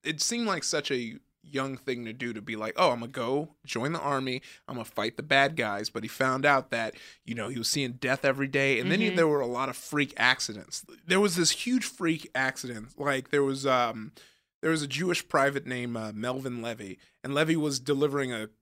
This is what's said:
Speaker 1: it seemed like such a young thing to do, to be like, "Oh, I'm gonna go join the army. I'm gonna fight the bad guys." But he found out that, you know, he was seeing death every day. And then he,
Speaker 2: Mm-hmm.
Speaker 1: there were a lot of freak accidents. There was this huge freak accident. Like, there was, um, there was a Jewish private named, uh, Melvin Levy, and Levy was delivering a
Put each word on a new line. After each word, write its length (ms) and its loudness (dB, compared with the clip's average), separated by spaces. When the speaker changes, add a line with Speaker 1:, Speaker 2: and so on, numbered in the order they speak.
Speaker 1:
it 180 -4
seemed 260 0
like 160 0
such 280 0
a 240 -2
young 320 -4
thing 300 -6
to 80 -8
do, 180 -6
to 100 -6
be 140 -6
like, 220 -4
"Oh, 140 6
I'm 100 -2
gonna 100 -8
go 380 -2
join 260 -2
the 80 -4
army. 420 -2
I'm 60 -8
gonna 100 -8
fight 320 -4
the 60 -8
bad 340 4
guys." 320 -2
But 140 -8
he 40 -8
found 380 0
out 240 4
that, 260 -2
you 100 -6
know, 140 -6
he 80 -6
was 100 -4
seeing 260 0
death 300 -2
every 240 2
day. 320 4
And 100 0
then 120 4
he, 60 4
Speaker 2:
Mm-hmm. 100 0
Speaker 1:
there 100 6
were 140 4
a 60 0
lot 200 0
of 80 -6
freak 400 -2
accidents. 680 0
There 140 4
was 160 4
this 160 4
huge 320 0
freak 500 -4
accident. 640 -4
Like, 340 -2
there 120 4
was, 220 0
um, 480 2
there 100 0
was 120 0
a 40 -6
Jewish 400 -2
private 380 2
named, 320 -4
uh, 160 -6
Melvin 480 -4
Levy, 380 -8
and 100 -6
Levy 220 4
was 240 0
delivering 520 0
a 180 -6